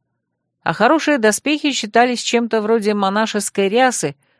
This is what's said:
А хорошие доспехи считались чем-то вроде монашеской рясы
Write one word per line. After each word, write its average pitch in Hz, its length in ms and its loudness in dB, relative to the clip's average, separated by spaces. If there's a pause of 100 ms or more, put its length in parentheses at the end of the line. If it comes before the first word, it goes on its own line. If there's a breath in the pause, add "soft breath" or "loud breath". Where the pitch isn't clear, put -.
(600)
А 165 120 -2
хорошие 285 460 2
доспехи 277 520 0
считались 233 500 0
чем-то 233 400 -2
вроде 214 320 0
монашеской 202 760 -2
рясы 226 480 0 (220)